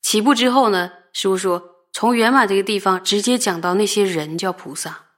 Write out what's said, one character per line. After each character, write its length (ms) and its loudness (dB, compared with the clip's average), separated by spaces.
起 180 0
步 140 4
之 160 2
后 200 2
呢， 220 -2
师 160 -4
父 80 0
说， 560 -6
从 240 0
圆 160 4
满 140 4
这 80 0
个 80 2
地 160 -2
方 240 0
直 180 0
接 160 0
讲 240 -2
到 140 -2
那 100 2
些 200 0
人 340 -4
叫 140 -4
菩 220 -14
萨。 320 -12